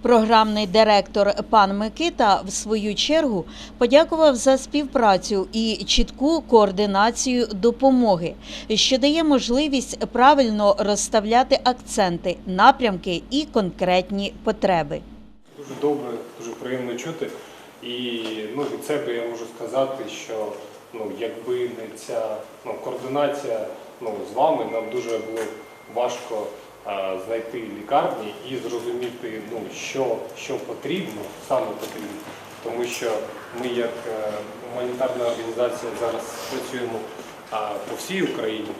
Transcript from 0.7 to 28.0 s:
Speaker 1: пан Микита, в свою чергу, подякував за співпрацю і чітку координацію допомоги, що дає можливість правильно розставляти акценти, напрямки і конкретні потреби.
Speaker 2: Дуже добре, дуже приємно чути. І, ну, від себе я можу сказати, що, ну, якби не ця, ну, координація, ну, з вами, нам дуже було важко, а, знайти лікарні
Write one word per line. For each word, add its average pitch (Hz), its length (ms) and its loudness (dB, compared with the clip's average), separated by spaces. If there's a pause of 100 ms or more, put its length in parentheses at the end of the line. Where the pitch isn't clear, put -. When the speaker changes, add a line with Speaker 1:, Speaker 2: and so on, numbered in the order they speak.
Speaker 1:
пан 202 280 6
Микита, 220 680 2
в 196 60 -10
свою 208 420 -2
чергу, 277 500 2 (340)
подякував 302 580 6
за 262 220 4
співпрацю 220 920 2
і 220 340 0
чітку 269 560 2
координацію 214 1040 4
допомоги, 233 880 4 (400)
що 240 240 4
дає 294 260 4
можливість 262 840 2
правильно 233 720 6
розставляти 220 880 4
акценти, 185 720 0 (100)
напрямки 190 840 4
і 294 220 0
конкретні 185 840 0 (100)
потреби. 170 560 0 (580)
Speaker 2:
Дуже 135 220 -12
добре, 135 320 0 (260)
дуже 117 120 -10
приємно 123 440 -6
чути. 156 360 -8 (520)
І, 120 420 -6 (320)
ну, 143 60 -2
від 139 220 -6
себе 131 300 -4
я 117 140 -4
можу 117 160 -8 (120)
сказати, 131 540 -2
що, 107 420 -8 (400)
ну, 107 260 -8
якби 117 400 -4
не 113 380 -6
ця, 110 400 -4 (280)
ну, 117 100 -6 (100)
координація, 131 840 -2 (340)
ну, 113 120 -6 (200)
з 113 40 -4
вами, 139 360 4
нам 110 180 -4
дуже 117 280 -4
було 113 220 -6 (540)
важко, 117 520 -4 (400)
а, 95 400 -4
знайти 113 320 -4
лікарні 107 760 -2 (160)